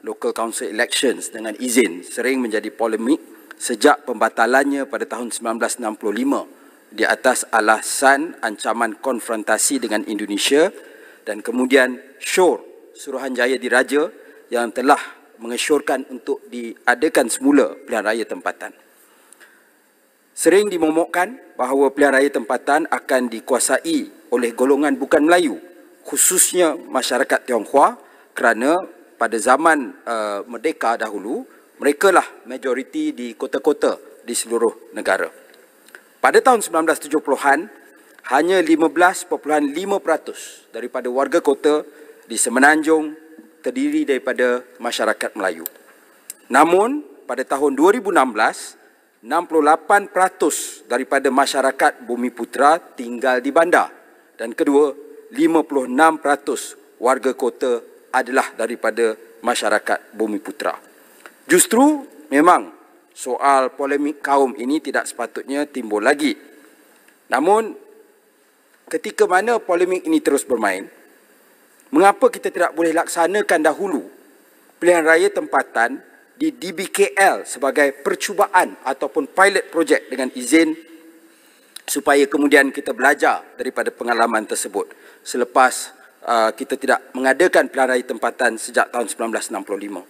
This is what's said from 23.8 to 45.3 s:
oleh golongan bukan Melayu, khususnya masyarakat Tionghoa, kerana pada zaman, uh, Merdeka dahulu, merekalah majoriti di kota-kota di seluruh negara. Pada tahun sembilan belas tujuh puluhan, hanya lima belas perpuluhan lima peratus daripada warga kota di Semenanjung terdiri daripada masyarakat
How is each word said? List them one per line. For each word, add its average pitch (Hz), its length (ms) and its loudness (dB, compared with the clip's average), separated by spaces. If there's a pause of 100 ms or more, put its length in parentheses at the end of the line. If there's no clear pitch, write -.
oleh 117 240 -2
golongan 139 400 2
bukan 147 320 2
Melayu, 170 320 2 (480)
khususnya 165 720 0
masyarakat 127 640 -2
Tionghoa, 139 560 2 (320)
kerana 123 480 0 (400)
pada 113 160 -2
zaman, 131 720 2
uh, 107 400 -6
Merdeka 120 480 -4
dahulu, 110 480 -8 (320)
merekalah 147 480 2 (240)
majoriti 131 640 -6
di 120 240 -12
kota-kota 139 640 -2 (240)
di 120 80 -10
seluruh 113 640 -4
negara. 92 320 -2 (960)
Pada 139 160 6
tahun 226 240 4
sembilan 160 240 -2
belas 151 160 -2
tujuh 147 160 -2
puluhan, 143 480 0 (640)
hanya 170 320 2
lima 160 240 2
belas 180 400 0
perpuluhan 143 480 -2
lima 196 240 -4
peratus - 720 -6
daripada 123 400 -8
warga 135 320 0
kota 147 400 2 (460)
di 113 100 -8
Semenanjung 151 720 2 (480)
terdiri 143 480 -4
daripada 123 560 -2 (160)
masyarakat 117 560 -4